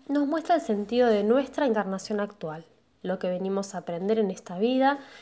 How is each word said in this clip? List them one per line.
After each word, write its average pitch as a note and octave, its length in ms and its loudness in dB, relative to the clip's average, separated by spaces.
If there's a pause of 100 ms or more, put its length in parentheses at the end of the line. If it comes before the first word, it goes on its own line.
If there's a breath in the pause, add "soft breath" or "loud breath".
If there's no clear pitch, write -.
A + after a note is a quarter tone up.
nos C#4+ 180 0
muestra E4 280 0
el D4+ 60 2
sentido A3+ 460 0
de G#3 160 4
nuestra C4 420 2
encarnación G#3 540 0
actual, E3 460 -8 (360)
lo F#3 180 -2
que F#3 100 -2
venimos F#3+ 460 -4
a F3+ 40 -6
aprender F3+ 380 -2
en G#3 140 2
esta F3+ 260 -10
vida C4 400 2 (240 loud breath)